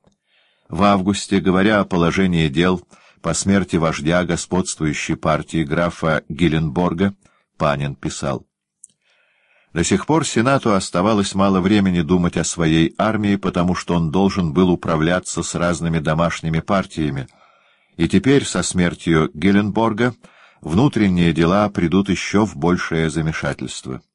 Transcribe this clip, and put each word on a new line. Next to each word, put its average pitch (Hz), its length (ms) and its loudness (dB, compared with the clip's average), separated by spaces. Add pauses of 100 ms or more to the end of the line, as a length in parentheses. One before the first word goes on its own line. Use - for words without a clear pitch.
(680)
В 82 140 0
августе, 98 580 2
говоря 95 400 2
о 92 40 0
положении 85 640 0
дел 87 400 0 (340)
по 82 120 -2
смерти 98 420 0
вождя 80 480 0
господствующей 85 920 -4
партии 80 500 -2
графа 82 640 -2
Геленборга, 82 840 0 (440)
Панин 71 380 -2
писал: 67 520 -8 (1300)
«До 85 100 0
сих 95 220 0
пор 151 200 2
Сенату 120 480 0
оставалось 98 600 0
мало 98 240 2
времени 95 420 2
думать 87 360 0
о 82 80 -2
своей 82 520 0
армии, 104 380 0
потому 90 400 -2
что - 200 -4
он 82 140 0
должен 92 440 0
был 90 160 4
управляться 85 760 -2
с - 100 -8
разными 82 460 -2
домашними 80 640 -2
партиями. 78 640 -4 (720)
И 85 100 0
теперь, 127 380 2
со 90 180 -4
смертью 82 720 0
Геленборга, 104 840 0 (460)
внутренние 87 720 2
дела 90 360 2
придут 95 380 0
еще 101 380 0
в - 100 -10
большее 82 540 0
замешательство». 73 920 -6 (140)